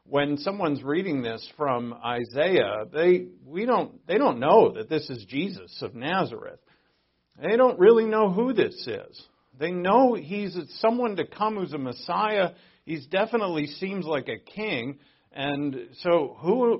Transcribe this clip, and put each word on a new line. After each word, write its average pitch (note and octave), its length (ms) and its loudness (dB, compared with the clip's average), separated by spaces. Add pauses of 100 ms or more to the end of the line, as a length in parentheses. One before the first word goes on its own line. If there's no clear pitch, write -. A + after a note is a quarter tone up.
when C#3+ 320 0
someone's E3 460 -2
reading D3+ 380 -2
this A2+ 340 -8
from A#2+ 380 -2
Isaiah, A#2 960 0
they, F3+ 360 2 (180)
we F3 220 -6
don't, G#3 400 -2
they F#3 100 0
don't F#3+ 220 2
know D#3+ 340 6
that A2 160 -8
this D3+ 220 -2
is A#2 140 -10
Jesus A2+ 580 -8
of G2+ 100 -10
Nazareth. A#2+ 640 -6 (800)
They F#3+ 160 0
don't A#3+ 240 4
really A3 260 8
know G#3+ 260 2
who A#3 220 0
this D3+ 200 2 (140)
is. - 360 -12 (360)
They E3 120 -4
know G#3+ 440 4
he's F#3 420 -8 (220)
someone A3+ 380 0
to - 100 -4
come G#3+ 280 -4
who's F3 180 -6
a D3+ 40 -8
Messiah. F3 720 -2 (340)
He D#3 160 -8 (120)
definitely F#3+ 560 -2
seems F#3+ 380 -8
like D3 220 -2
a A2+ 120 -8
king. C#3+ 580 -8 (340)
And C#3+ 580 -6 (100)
so E3+ 400 2
who, A#3 400 2